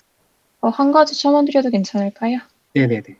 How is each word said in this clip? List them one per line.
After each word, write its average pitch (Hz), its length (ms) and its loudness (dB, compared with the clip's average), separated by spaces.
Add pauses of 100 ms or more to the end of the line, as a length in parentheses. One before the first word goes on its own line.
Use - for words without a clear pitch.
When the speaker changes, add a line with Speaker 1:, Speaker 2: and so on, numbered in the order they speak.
(600)
Speaker 1:
어, 233 80 -2
한 277 240 0
가지 302 280 2
첨언 285 240 2
드려도 269 260 0
괜찮을까요? 208 680 -4 (360)
Speaker 2:
네네네. 120 280 0 (180)